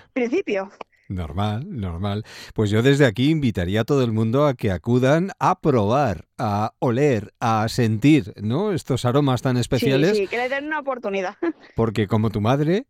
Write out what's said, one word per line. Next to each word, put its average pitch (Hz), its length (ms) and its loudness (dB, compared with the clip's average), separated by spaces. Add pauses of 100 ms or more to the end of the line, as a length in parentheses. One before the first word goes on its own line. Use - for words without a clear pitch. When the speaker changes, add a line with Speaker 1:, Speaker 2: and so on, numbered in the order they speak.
(120)
Speaker 1:
principio. 233 580 -2 (380)
Speaker 2:
Normal, 101 580 -4 (140)
normal. 98 440 -4 (300)
Pues 107 160 0
yo 107 120 2
desde 139 220 6
aquí 127 260 2
invitaría 107 500 0
a 117 40 0
todo 135 200 2
el 117 80 -2
mundo 113 340 2
a 139 80 2
que 113 160 -2
acudan 127 720 2
a 160 200 0
probar, 120 640 0 (120)
a 107 400 -2
oler, 123 640 0
a 113 280 0
sentir, 117 720 2
¿no? 143 320 -2
Estos 135 320 -4
aromas 127 380 2
tan 131 140 0
Speaker 1:
Sí, 120 60 0
Speaker 2:
especiales. 143 540 2
Speaker 1:
sí, 196 120 -2
que - 100 -6
le 247 100 -2
den 277 180 -6
una 311 120 -6
oportunidad. 214 640 -6
<laughs> - 340 -8
Speaker 2:
Porque 110 320 0
como 110 240 0
tu 104 100 -4
madre, 147 500 0